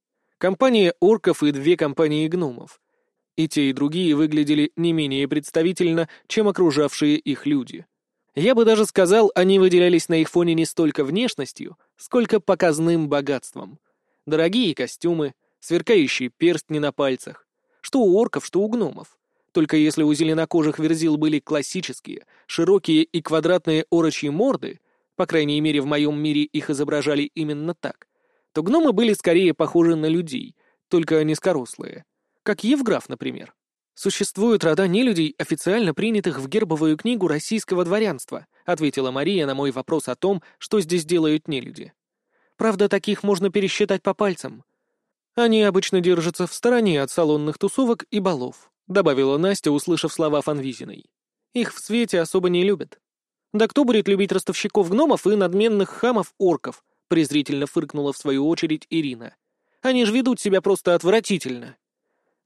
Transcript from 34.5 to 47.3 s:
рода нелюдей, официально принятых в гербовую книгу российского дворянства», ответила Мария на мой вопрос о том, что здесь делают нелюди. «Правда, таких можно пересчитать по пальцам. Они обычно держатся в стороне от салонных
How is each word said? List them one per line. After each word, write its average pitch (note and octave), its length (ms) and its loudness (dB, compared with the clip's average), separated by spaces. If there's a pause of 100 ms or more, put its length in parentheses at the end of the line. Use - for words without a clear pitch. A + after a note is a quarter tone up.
рода E3 240 2
нелюдей, F3 500 0
официально F3+ 560 -2
принятых G3+ 460 -2
в C3+ 80 -10
гербовую D#3+ 480 0
книгу G3+ 320 -2
российского F3+ 560 -2
дворянства», F#3 600 -4 (200)
ответила C#3+ 480 -2
Мария D#3 340 -2
на C3+ 80 -4
мой C#3 160 -2
вопрос C3 380 -4
о B2 80 -6
том, F#3+ 260 -2 (160)
что - 220 0
здесь E3 240 -2
делают D#3 420 0
нелюди. C3+ 460 -10 (640)
«Правда, G#3 320 0
таких G3+ 340 -2
можно G3 280 0
пересчитать G3 520 -2
по G3 120 -2
пальцам. C3+ 500 -4 (720)
Они A3+ 260 4
обычно F#3+ 380 2
держатся E3+ 480 0
в - 40 -12
стороне A3 480 0
от C3+ 120 -4
салонных D3+ 440 0